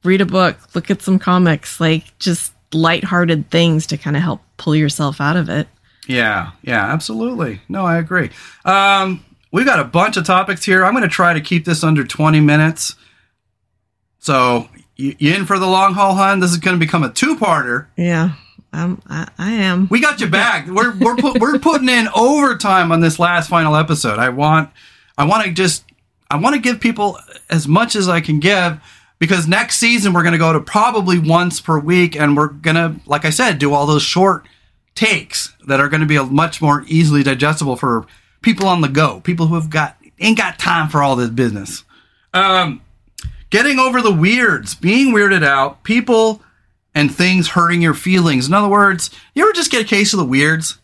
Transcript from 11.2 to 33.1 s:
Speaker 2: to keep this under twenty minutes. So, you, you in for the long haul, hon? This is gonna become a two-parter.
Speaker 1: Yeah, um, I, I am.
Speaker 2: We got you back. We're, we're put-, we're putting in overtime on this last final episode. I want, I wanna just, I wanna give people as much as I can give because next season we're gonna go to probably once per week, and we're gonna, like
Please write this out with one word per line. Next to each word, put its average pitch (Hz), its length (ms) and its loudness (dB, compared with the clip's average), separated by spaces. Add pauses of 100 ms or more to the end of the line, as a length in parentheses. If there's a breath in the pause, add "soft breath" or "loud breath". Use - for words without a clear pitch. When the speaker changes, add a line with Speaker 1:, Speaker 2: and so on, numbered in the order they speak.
Speaker 2:
to 156 60 -2
keep 160 240 -2
this 165 180 -2
under 156 220 2
twenty 156 360 2
minutes. 151 540 2 (1200 soft breath)
So, 123 500 0 (280)
you, 135 220 -6
you 151 160 2
in 196 120 -2
for 196 120 0
the 190 80 0
long 190 280 2
haul, 196 200 2
hon? 196 260 2
This 180 120 2
is 175 60 -2
gonna 185 180 0
become 165 260 0
a 127 100 -2
two-parter. 151 760 -2 (100)
Speaker 1:
Yeah, 170 380 -2 (380 soft breath)
um, 170 360 -6
I, 156 200 -12 (100)
I 180 140 -6
am. 190 380 0
Speaker 2:
We 240 100 2
got 214 200 0
you 214 80 -2
back. 190 400 -2
We're, 208 280 -2
we're 233 200 2
put-, 247 240 0
we're 277 180 0
putting 285 300 0
in 233 260 0
overtime 220 800 2
on 165 80 2
this 160 180 2
last 170 300 0
final 160 280 0
episode. 143 420 -2
I 123 100 0
want, 147 420 0 (480 soft breath)
I 143 60 0
wanna 202 280 0
just, 175 320 -2 (460)
I 147 60 -2
wanna 254 220 0
give 240 220 -2
people 208 380 -2 (320)
as 156 160 0
much 214 300 2
as 190 120 0
I 170 120 0
can 156 200 -2
give 175 400 0 (380 soft breath)
because 170 300 0
next 220 300 0
season 233 340 2
we're 175 120 2
gonna 170 140 2
go 160 140 2
to 156 80 2
probably 208 580 0
once 165 420 0
per 160 180 -2
week, 170 380 2
and 147 200 2
we're 147 120 2
gonna, 160 480 -2 (100)
like 143 180 -4